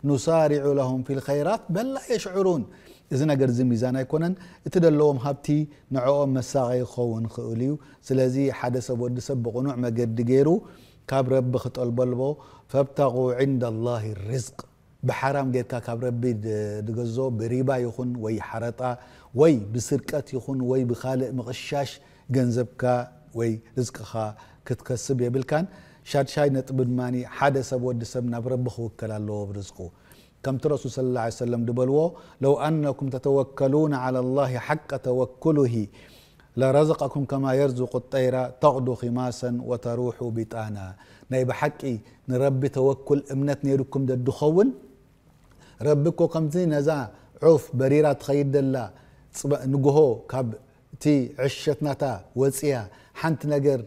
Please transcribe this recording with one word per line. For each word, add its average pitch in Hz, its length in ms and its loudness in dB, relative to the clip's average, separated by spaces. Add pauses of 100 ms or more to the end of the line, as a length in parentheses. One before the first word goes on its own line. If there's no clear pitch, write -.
ኑሳሪዑ 147 680 2
ለሁም 131 300 0
ፊል 135 200 -4
ኸይራት 147 440 -2
በል 208 220 -2
ላ 269 180 -6
የሽዑሩን።" 185 580 0 (440)
እዚ 135 160 0
ነገር 139 260 4
እዚ 120 140 0
ሚዛን 123 320 2
ኣይኮነን። 156 380 -2 (280)
እቲ - 160 -10
ደለዎም 151 420 6
ሃብቲ 139 280 -4 (420)
ንዕኦም 135 420 2
መሳቐይ 127 500 0
ክኸውን 117 460 -4
ክእል 113 340 -6
እዩ። 135 100 0 (300)
ስለዚ 127 340 2 (160)
ሓደ 123 260 -4
ሰብ፣ 123 220 -4
ወዲ 123 200 -4
ሰብ 135 220 -4
ብቑኑዕ 123 360 -2
መገዲ 117 460 -2
ገይሩ 135 260 6 (580)
ካብ 135 220 0
ረቢ 127 300 2
ክጠልበልቦ፣ 123 600 -2 (460)
"ፈብተቑ 135 480 0 (180)
ዒንደ 131 300 2 (140)
ላሂ 117 260 -2 (160)
ርዝቅ።" 110 400 -6 (440)
ብሓራም 135 460 0
ጌርካ 123 280 -2
ካብ 117 240 -6
ረቢ 120 220 -2 (100)
ድ-፣ 107 140 -4 (340)
ድገዞ፣ 113 360 -4 (140)
ብሪባ 120 460 -2
ይኹን 123 380 -4
ወይ 110 240 -4
ሓረጣ 113 420 -8 (520)
ወይ 151 200 8 (120)
ብስርቀት 123 640 -4
ይኹን 131 320 -6
ወይ 127 220 2
ብኻልእ 127 500 -2
ምቕሻሽ 127 580 -6 (380)
ገንዘብካ 123 540 0 (480)
ወይ 117 200 0 (200)
ርዝቅኻ 117 400 -6 (520)
ክትከስብ 127 560 -4
የብልካን። 135 460 0 (400)
ሻድሻይ 143 440 0
ነጥቢ 131 320 -2
ድማኒ፣ 123 340 0 (140)
ሓደ 139 320 2
ሰብ፣ 127 220 -4
ወዲ 123 220 -2
ሰብ 123 200 -6
ናብ 117 220 -4
ረቢ 127 220 -2
ክውከል 110 420 -8
ኣለዎ 107 340 -6
ብርዝቁ። 101 340 -12 (600)
ከምቲ 135 240 -4
ረሱል 139 260 0
ሰለላሁ 127 300 -2
ዐለይሂ 113 120 -2
ወሰለም 120 300 -2
ድበልዎ፣ 127 380 2 (380)
"ለው 139 180 4
ኣነኩም 143 520 0
ተተወከሉነ 139 880 2
ዐላ 131 200 -2 (120)
ላሂ 131 220 0 (100)
ሐቀ - 280 -4 (120)
ተወኩሉሂ 131 720 2 (840)
ለረዘቀኩም 143 680 2
ከማ 135 260 -2
የርዝቁ 131 420 0 (120)
ጠይራ 127 320 0 (180)
ተቕዱ 131 400 2
ኺማሰን 120 680 -4
ወተሩሑ 120 580 -4 (120)
ቢጣና።" 110 460 -6 (500)
ናይ 131 160 0
ብሓቂ 143 380 -2 (440)
ንረቢ 131 440 0
ተወኩል 135 500 2 (100)
እምነት 139 320 -2
ነይሩኩም 135 440 0
ደድኸውን፣ 147 640 2 (1120)
ረቢ 143 280 4
እኮ 170 180 0
ከምዚ 160 300 -2 (100)
ነዛ 147 240 2 (520)
ዑፍ 156 300 8
በሪራ 143 420 4
ትኸይድ 139 380 0
ደላ፣ 139 240 2 (600)
ፅበ-፣ 139 300 -2
ንግሆ 139 320 4 (280)
ካብ 127 240 -4 (420)
እቲ - 140 -12 (340)
ዕሸት 135 420 -2
ናታ 147 220 -2 (320)
ወፅያ 135 380 0 (420)
ሓንቲ 160 320 -2
ነገር 143 400 2